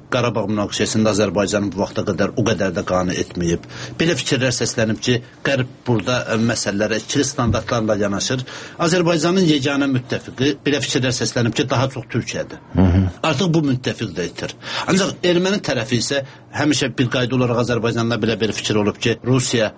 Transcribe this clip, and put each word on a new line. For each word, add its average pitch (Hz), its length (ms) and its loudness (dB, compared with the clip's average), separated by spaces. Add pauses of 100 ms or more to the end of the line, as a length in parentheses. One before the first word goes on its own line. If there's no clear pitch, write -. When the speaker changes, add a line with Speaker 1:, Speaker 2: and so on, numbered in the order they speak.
(100)
Speaker 1:
Qarabağ 117 400 0
münaqişəsində 107 640 0
Azərbaycanın 101 560 2
bu 92 140 -2
vaxta 98 240 -4
qədər 98 260 0
o 110 140 0
qədər 95 260 0
də 87 140 -2
qane 90 340 2
etməyib. 85 460 -2 (320)
Belə 165 180 2
fikirlər 131 320 0
səslənib 113 480 0
ki, 123 220 0 (260)
Qərb 131 240 0 (160)
burada, 113 400 0
ə, 110 160 0
məsələlərə 107 600 0
ikili 135 240 0
standartlarla 113 720 0
yanaşır. 101 400 -2 (400)
Azərbaycanın 170 640 4
yeganə 143 480 2
müttəfiqi, 123 640 -2 (100)
belə 139 160 0
fikirlər 131 320 0
səslənib 113 400 0
ki, 139 160 0
daha 131 160 2
çox 131 240 -8
Türkiyədir. - 640 -6
Speaker 2:
Hı 92 220 6
hı. 95 80 6 (180)
Speaker 1:
Artıq 160 320 2
bu 165 160 4
müttəfiq 123 400 -2
də 87 160 -4
itir. - 300 -8 (340)
Ancaq 180 320 2
erməni 185 400 2
tərəfi 120 400 0
isə 139 220 -2 (260)
həmişə 139 480 0
bir 127 160 4
qayda 127 240 0
olaraq 120 240 2
Azərbaycanda 117 560 0
belə 107 220 0
bir 107 120 0
fikir 107 300 0
olub 104 160 0
ki, 113 240 0
Rusiya 120 560 2